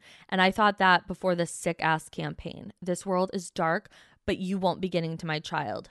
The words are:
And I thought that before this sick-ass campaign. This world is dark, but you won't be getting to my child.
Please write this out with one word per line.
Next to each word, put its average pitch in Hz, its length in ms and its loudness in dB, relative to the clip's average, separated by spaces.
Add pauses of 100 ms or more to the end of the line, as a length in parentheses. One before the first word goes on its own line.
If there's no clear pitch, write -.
(280)
And 185 140 2
I 190 80 6
thought 208 260 4
that 185 300 6
before 185 280 0
this 170 160 0
sick-ass 160 600 -2
campaign. - 720 -8
This 180 240 -4
world 185 260 2
is 180 180 -6
dark, 175 380 0 (380)
but 196 100 0
you 190 220 -2
won't 180 240 0
be 190 80 0
getting 165 260 -2
to 170 100 -8
my 156 120 -2
child. 147 520 -4